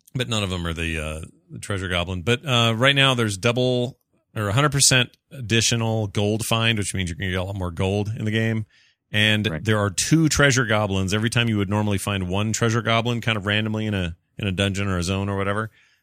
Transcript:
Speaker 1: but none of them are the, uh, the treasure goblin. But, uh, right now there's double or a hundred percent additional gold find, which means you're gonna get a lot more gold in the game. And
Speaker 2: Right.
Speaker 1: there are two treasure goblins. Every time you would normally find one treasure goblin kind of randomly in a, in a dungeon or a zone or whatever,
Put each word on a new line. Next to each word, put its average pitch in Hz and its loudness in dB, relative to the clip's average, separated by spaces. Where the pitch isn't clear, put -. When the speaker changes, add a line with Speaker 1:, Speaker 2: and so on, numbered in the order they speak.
Speaker 1:
but 123 -4
none 110 0
of 95 -2
them 87 -4
are 85 -4
the, 82 -4
uh, 78 -6
the 123 -14
treasure 95 -6
goblin. 90 -4
But, 120 -2
uh, 117 2
right 131 4
now 135 4
there's 110 0
double 123 0
or 107 -2
a 95 0
hundred 139 2
percent 131 4
additional 113 0
gold 107 0
find, 113 2
which 101 -4
means 92 -2
you're 82 -8
gonna 95 -4
get 92 -2
a 92 -2
lot 98 -6
more 90 -4
gold 98 0
in 110 -6
the 107 0
game. 113 0
And 107 4
Speaker 2:
Right. 80 -6
Speaker 1:
there 110 2
are 104 0
two 156 2
treasure 135 4
goblins. 98 0
Every 107 0
time 117 0
you 110 0
would 98 0
normally 104 0
find 98 -4
one 104 -2
treasure 113 0
goblin 113 0
kind 110 -2
of 95 -6
randomly 107 0
in 104 0
a, 87 -2
in - -6
a 98 0
dungeon 98 -2
or 92 0
a 87 -2
zone 98 -2
or 98 -4
whatever, 101 -4